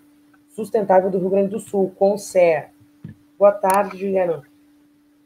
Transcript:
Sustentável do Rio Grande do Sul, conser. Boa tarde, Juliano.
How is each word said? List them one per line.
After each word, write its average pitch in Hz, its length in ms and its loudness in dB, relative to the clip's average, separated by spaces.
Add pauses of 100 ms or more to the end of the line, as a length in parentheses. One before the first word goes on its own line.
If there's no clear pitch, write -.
(480)
Sustentável 196 640 0
do 190 80 -2
Rio 185 100 -2
Grande 196 220 0
do 226 100 -8
Sul, 190 380 -2
conser. 185 720 0 (680)
Boa 202 140 6
tarde, 190 460 -2
Juliano. 185 440 -2 (840)